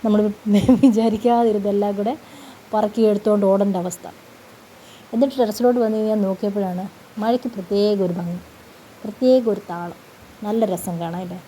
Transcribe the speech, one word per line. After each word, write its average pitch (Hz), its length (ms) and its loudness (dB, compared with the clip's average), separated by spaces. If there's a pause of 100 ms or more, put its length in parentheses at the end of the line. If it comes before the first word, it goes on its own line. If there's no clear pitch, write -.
നമ്മൾ 208 160 2 (240)
<laughs> 208 400 4
വിചാരിക്കാതിരുന്നെല്ലാം 214 1120 2
കൂടെ 208 180 -2 (600)
പറക്കി 214 280 0
എടുത്തുകൊണ്ട് 208 440 2
ഓടേണ്ട 196 300 2
അവസ്ഥ. 175 300 -6 (1040)
എന്നിട്ട് 254 260 0
ടെറസിലോട്ട് 240 420 2
വന്ന് 220 180 0
കഴിഞ്ഞാൽ 214 220 0
നോക്കിയപ്പോഴാണ് 190 640 -4 (340)
മഴയ്ക്ക് 233 320 -2
പ്രത്യേക 202 520 -2
ഒരു 175 100 -2
ഭംഗി, 175 260 -6 (680)
പ്രത്യേക 254 440 2
ഒരു 196 120 -2 (100)
താളം, 175 280 -10 (440)
നല്ല 220 220 -2
രസം 180 360 -6
കാണാൻ 170 220 -8
അല്ലേ? 180 260 -12